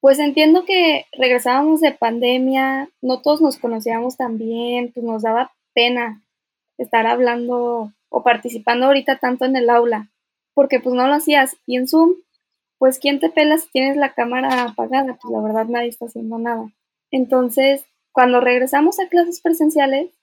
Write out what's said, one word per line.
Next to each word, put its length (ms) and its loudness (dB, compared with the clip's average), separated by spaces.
pues 180 4
entiendo 460 2
que 480 0
regresábamos 680 0
de 100 4
pandemia, 960 -2
no 200 -4
todos 200 0
nos 160 2
conocíamos 600 -6
tan 200 -6
bien, 560 -6
pues 100 -10
nos 200 -6
daba 280 -2
pena 480 -2
estar 300 0
hablando 840 -2
o 140 -4
participando 600 0
ahorita 320 2
tanto 280 -2
en 100 0
el 140 2
aula, 400 2
porque 260 2
pues 160 -2
no 120 2
lo 80 4
hacías, 500 2
y 120 -4
en 100 -4
Zoom, 260 4
pues 200 2
¿quién 220 -2
te 100 0
pela 280 2
si 120 -6
tienes 280 -2
la 160 0
cámara 500 -2
apagada? 580 -4
Pues 120 -10
la 80 -4
verdad 240 -2
nadie 240 -4
está 160 -14
haciendo 340 -10
nada. 320 -6
Entonces, 720 0
cuando 260 4
regresamos 640 0
a 80 -4
clases 320 0
presenciales 680 0